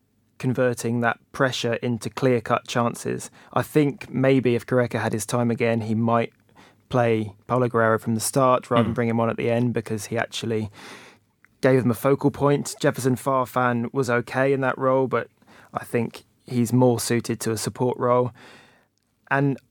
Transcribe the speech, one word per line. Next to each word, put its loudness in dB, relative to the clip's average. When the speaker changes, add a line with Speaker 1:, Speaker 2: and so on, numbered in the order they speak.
Speaker 1:
converting 0
that 0
pressure 0
into -4
clear-cut 0
chances. -4
I 0
think 0
maybe 4
if -4
Gareca 0
had -2
his -4
time 0
again, 0
he -2
might 0
play 2
Paulo 2
Guerrero 2
from -2
the -2
start 2
rather 4
than -2
Speaker 2:
Mm. -10
Speaker 1:
bring 0
him 0
on 0
at -4
the -2
end 0
because -6
he -6
actually -4
gave 4
them 2
a 0
focal 2
point. 0
Jefferson 0
Farfan -2
was -2
okay 0
in 0
that 0
role, 2
but -2
I -6
think -4
he's -2
more 4
suited -2
to -2
a -4
support -4
role. 0
And 2